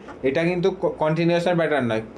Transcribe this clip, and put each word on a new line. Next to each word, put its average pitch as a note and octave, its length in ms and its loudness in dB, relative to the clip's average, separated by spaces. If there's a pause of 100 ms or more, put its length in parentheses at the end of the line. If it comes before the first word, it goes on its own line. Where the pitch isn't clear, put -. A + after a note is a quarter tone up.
(280)
এটা D3 220 2
কিন্তু F3+ 200 2 (120)
ক-, E3+ 120 0 (100)
কন্টিনিউয়েশন E3+ 560 2
প্যাটার্ন D3+ 320 2
নয়। A2 120 -2 (140)